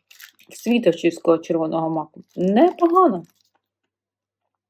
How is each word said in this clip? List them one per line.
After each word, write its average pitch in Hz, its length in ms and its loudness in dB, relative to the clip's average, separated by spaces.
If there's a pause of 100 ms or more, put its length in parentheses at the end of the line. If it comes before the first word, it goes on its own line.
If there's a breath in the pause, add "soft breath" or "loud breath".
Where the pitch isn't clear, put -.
(500)
в - 60 -20
світочівського 170 840 0
червоного 160 520 -4
маку 160 320 -10 (140)
непогана. 311 880 2 (1500)